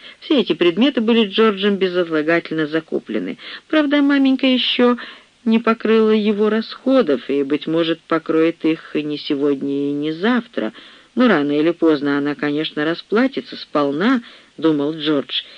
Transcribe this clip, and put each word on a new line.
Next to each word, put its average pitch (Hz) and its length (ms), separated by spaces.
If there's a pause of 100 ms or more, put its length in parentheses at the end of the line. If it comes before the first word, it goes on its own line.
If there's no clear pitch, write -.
(180)
Все 285 220
эти 180 120
предметы 180 480
были 226 280
Джорджем 202 480
безотлагательно 165 920
закуплены. 143 720 (300)
Правда, 294 340
маменька 269 460
еще 247 480 (480)
не 226 160
покрыла 220 500
его 214 400
расходов 220 800
и, 139 140
быть 143 240
может, 165 320
покроет 160 640
их 160 320
и 151 80
не 151 120
сегодня, 143 760
и - 20
не 147 180
завтра. 220 640 (420)
Но 247 140
рано 147 300
или 160 120
поздно 147 480
она, 143 160
конечно, 147 500
расплатится 190 720
сполна, 156 680 (360)
думал 151 360
Джордж. 147 480 (160)